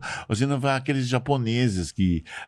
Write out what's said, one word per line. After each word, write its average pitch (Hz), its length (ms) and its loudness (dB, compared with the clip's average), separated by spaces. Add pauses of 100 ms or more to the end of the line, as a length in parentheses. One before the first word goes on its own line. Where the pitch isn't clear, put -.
(260)
Você 117 200 0
não 139 120 0
vai 135 200 2
aqueles 135 300 -2
japoneses 120 840 0
que 87 320 2 (240)